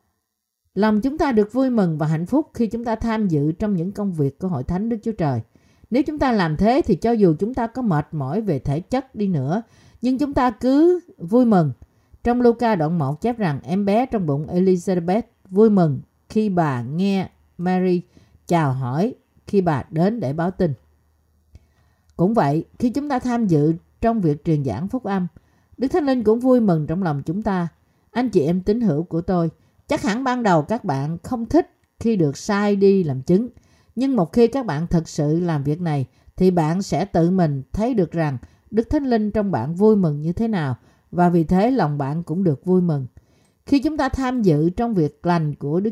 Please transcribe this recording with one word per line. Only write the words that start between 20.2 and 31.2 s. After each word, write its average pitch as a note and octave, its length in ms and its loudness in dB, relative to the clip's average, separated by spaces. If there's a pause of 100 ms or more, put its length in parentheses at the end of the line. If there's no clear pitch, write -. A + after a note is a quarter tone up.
báo E3 180 -2
tin. F3 220 -2 (1400)
Cũng F#3+ 160 2
vậy, E3+ 320 0 (140)
khi A#3+ 100 0
chúng D4 200 -4
ta B3+ 100 -2
tham A#3+ 280 -2
dự D#3+ 260 4 (280)
trong A3+ 200 0
việc D3 240 -2
truyền D3+ 180 0
giảng C3 240 -4
phúc B3+ 160 -6
âm, F#3+ 240 -2 (500)
Đức C4 100 -2
Thánh E4 180 0
Linh B3+ 180 0
cũng A3 160 4
vui B3+ 200 4
mừng E3 280 2
trong F3 160 -4
lòng D3 220 -2
chúng F3 160 -4
ta. F#3 260 -2 (440)
Anh B3 180 -2
chị F#3 120 2
em F3 200 0
tín G#3+ 200 -2
hữu E3 220 0
của E3 180 -4
tôi, E3+ 280 -2 (380)
chắc D4+ 140 -2
hẳn B3 220 -2
ban B3 200 -2
đầu F3 180 4
các G#3 240 -6
bạn D3 380 -4